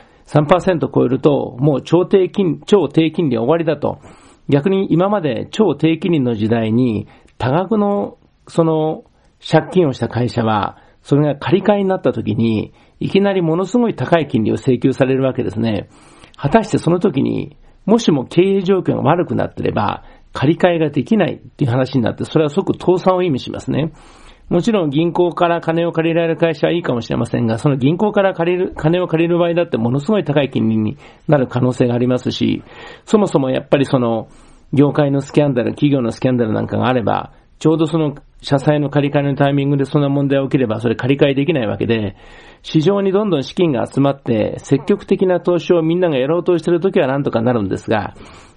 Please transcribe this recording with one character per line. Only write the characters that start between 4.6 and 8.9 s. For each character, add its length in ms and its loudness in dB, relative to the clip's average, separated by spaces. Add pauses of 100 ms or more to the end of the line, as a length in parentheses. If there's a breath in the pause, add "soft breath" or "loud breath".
に 220 2
今 180 2
ま 120 0
で 300 -4
超 240 0
低 220 2
金 160 -2
利 80 2
の 140 0
時 140 -2
代 220 0
に、 360 0 (300 soft breath)
多 140 -2
額 260 0
の 400 -2 (300)
そ 160 0
の 400 -2 (360)